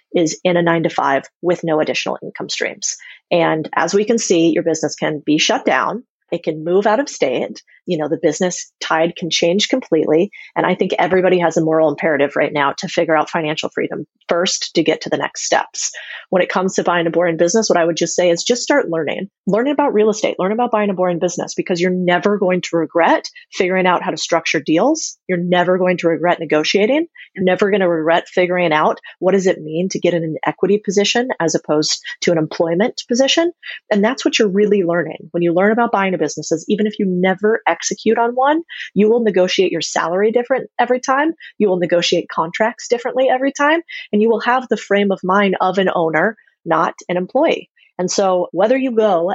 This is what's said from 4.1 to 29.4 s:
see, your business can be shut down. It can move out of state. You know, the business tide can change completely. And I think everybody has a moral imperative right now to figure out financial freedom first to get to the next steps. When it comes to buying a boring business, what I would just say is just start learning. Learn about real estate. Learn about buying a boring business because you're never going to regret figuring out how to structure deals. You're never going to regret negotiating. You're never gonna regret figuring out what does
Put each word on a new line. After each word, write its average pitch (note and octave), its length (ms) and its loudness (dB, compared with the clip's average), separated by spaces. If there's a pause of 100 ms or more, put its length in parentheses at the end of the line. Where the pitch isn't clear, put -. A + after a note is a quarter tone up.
see, E3+ 320 2
your E3+ 140 2
business D#3 320 -2
can D3+ 300 -4
be D3+ 120 2
shut - 280 0
down. E3 380 0 (260)
It E3+ 140 -6
can D#3 220 -6
move F#3+ 200 2
out A3 140 2
of D4 80 -2
state. - 560 -4 (220)
You F3 120 -2
know, D3+ 120 -4
the D#3 120 -2
business F3 480 -2 (120)
tide E3 340 0
can E3 140 -8
change F3 400 0
completely. F3 600 0 (280)
And E3 80 0
I F#3 100 0
think F#3+ 240 -2
everybody F3+ 400 2
has E3 160 0
a E3+ 80 2
moral D#3+ 240 2
imperative D3 480 0
right D3+ 160 0
now D3 280 0
to F3+ 100 -8
figure D#3+ 260 0
out D3+ 140 0
financial D#3 400 -4
freedom - 360 -6 (220)
first - 480 -2
to E3 80 4
get D#3 180 0
to E3 80 -12
the D3+ 60 -2
next C#3 300 -4
steps. - 480 -2 (360)
When F#3 120 2
it - 80 -2
comes F#3+ 260 -2
to F#3+ 80 0
buying E3+ 240 0
a E3 40 -2
boring E3+ 260 0
business, G3 320 2
what - 80 2
I E3 80 2
would E3+ 100 0
just E3+ 180 -2
say F3+ 160 2
is E3+ 140 0
just A#3+ 180 -2
start C#4+ 280 0
learning. E3 400 -4 (160)
Learn A3 240 0
about C#4+ 240 0
real G#3+ 160 4
estate. - 280 0
Learn F#3 140 -2
about A#3+ 200 -2
buying G#3 180 2
a G3 40 0
boring F3+ 260 0
business - 360 -4
because F3 240 -2
you're F3+ 120 0
never F#3 460 2
going F#3 260 0
to - 120 -4
regret E3+ 540 0 (240)
figuring F#3 340 0
out F3+ 160 2
how F#3+ 80 -4
to D#3 60 -6
structure E3 420 -2
deals. G3 580 0 (120)
You're F3+ 80 -2
never F3+ 400 2
going F3+ 220 2
to E3+ 100 0
regret E3 320 0
negotiating. G3+ 640 0 (300)
You're F#3+ 80 -2
never F#3 240 2
gonna F#3+ 180 2
regret E3 400 0
figuring F3+ 460 0
out D#3 260 2 (200)
what F#3 140 2
does F#3+ 120 2